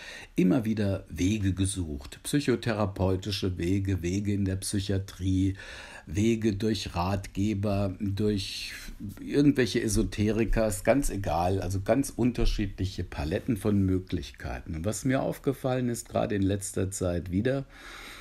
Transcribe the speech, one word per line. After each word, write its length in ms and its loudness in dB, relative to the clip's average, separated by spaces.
immer 280 4
wieder 440 0
Wege 460 0
gesucht, 680 -4
psychotherapeutische 1400 0
Wege, 420 0
Wege 320 0
in 120 0
der 100 0
Psychiatrie, 1000 0
Wege 480 2
durch 400 -2
Ratgeber, 1040 0
durch 760 -2
irgendwelche 640 4
Esoteriker, 840 2
ist 160 -4
ganz 260 4
egal, 500 0
also 200 -2
ganz 300 2
unterschiedliche 920 0
Paletten 540 -2
von 260 2
Möglichkeiten. 920 -2
Und 80 -4
was 200 -2
mir 160 2
aufgefallen 680 -2
ist, 200 -6
gerade 280 0
in 60 2
letzter 500 0
Zeit 400 -2
wieder, 320 2